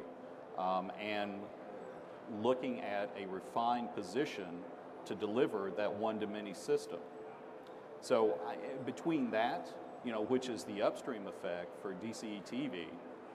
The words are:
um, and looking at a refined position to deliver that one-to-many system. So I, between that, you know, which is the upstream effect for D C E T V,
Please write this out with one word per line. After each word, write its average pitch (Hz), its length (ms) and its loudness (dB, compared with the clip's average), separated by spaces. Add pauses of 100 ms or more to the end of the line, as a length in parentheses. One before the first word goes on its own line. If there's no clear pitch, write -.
(580)
um, 92 340 2 (100)
and 104 320 0 (1080)
looking 127 400 4
at 101 360 0
a 101 80 -4
refined 117 720 2
position 95 640 0 (460)
to 110 100 -2
deliver 104 600 4
that 104 180 4
one-to-many 104 600 0
system. 143 460 2 (1040)
So 110 460 6
I, 113 80 -2 (300)
between 131 460 2
that, 120 360 4 (380)
you 120 60 0
know, 110 100 2
which 127 280 4
is 110 140 -2
the 104 180 -2
upstream 117 460 2
effect 87 540 -4
for 98 120 -2
D 110 200 -4
C 110 140 -6
E 104 180 -4
T 131 220 0
V, 87 200 -2 (480)